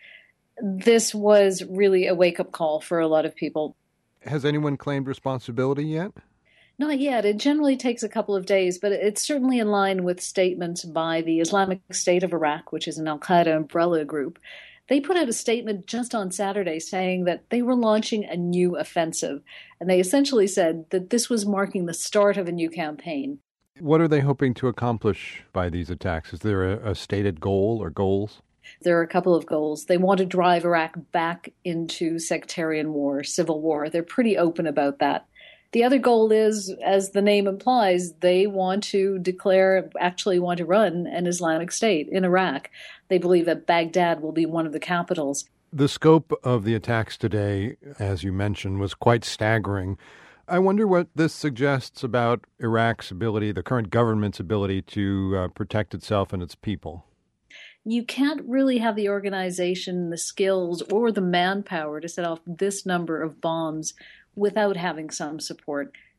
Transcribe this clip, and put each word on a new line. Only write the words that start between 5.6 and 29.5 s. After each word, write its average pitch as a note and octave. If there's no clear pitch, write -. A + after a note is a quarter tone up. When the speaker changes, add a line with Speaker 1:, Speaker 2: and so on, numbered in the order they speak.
Speaker 2:
yet? D#3
Speaker 1:
Not C#4+
yet. B3+
It G#3
generally C#4+
takes B3
a G#3+
couple G#3
of F#3+
days, F#3
but G3+
it's G3
certainly C4
in G#3
line G3
with F3+
statements F3+
by E3
the E3
Islamic F#3+
State F3+
of F3
Iraq, D#3
which D#3
is D#3+
an D#3
al-Qaeda E3
umbrella E3
group. D3+
They C#4
put F4+
out D#4
a A3+
statement A3
just A#3
on G3
Saturday G3
saying F#3
that -
they A#3+
were B3
launching G#3+
a E3
new F3
offensive, D#3+
and F3
they F#3
essentially C4
said E3
that F#3
this A#3
was G#3+
marking G3
the E3
start G3+
of F#3
a -
new E3
campaign. D3+
Speaker 2:
What D#3+
are E3
they D3+
hoping C3+
to B2+
accomplish A2+
by F2+
these E2
attacks? E2+
Is E2+
there G2
a, A2
a F2
stated G2+
goal G2
or F2
goals? G2
Speaker 1:
There F3
are E3+
a E3
couple F3+
of D#3+
goals. D3+